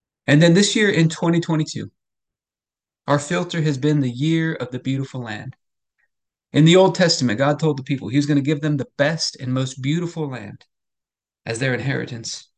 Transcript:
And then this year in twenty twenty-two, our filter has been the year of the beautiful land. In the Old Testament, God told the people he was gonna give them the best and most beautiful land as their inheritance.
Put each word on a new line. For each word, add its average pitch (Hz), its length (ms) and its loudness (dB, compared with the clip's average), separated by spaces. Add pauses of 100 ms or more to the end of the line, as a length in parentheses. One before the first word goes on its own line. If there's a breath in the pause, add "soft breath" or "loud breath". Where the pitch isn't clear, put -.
(260)
And 147 160 6
then 170 140 6
this 202 200 4
year 214 140 4
in 165 200 2
twenty 170 300 0
twenty-two, 156 520 -4 (1160)
our 143 140 2
filter 175 420 -4
has 151 160 0
been 147 220 2
the 131 100 0
year 160 460 0
of 120 160 -8
the 123 80 -8
beautiful 131 420 -6
land. 110 340 -12 (960)
In 147 120 6
the 170 100 8
Old 185 200 6
Testament, 131 420 2
God 139 220 0
told 151 180 0
the 131 60 -10
people 135 240 -6
he 120 100 -2
was 143 80 2
gonna 143 160 2
give 147 200 -2
them 151 160 -2
the 151 100 -6 (100)
best 156 420 -2
and 127 140 -6
most 131 280 -4
beautiful 160 460 -4
land 113 380 -14 (800)
as 113 140 -6
their 127 160 0
inheritance. 117 840 -8